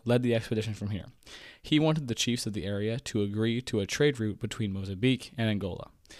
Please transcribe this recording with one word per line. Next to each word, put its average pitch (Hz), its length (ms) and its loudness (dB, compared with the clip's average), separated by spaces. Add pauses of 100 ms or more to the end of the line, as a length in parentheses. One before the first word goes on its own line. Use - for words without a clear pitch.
led 123 180 4
the 120 120 4
expedition 110 380 0
from 104 180 -4
here. 104 160 -4 (540)
He - 180 2
wanted 156 280 2
the 117 80 -2
chiefs - 320 0
of 104 60 -4
the 98 120 -4
area 104 360 -2
to 110 220 0
agree 110 400 0
to 113 180 -2
a 98 60 0
trade 143 340 2
route 107 200 -2
between 110 320 -2
Mozambique 98 640 0
and 113 140 2
Angola. 98 380 -2 (320)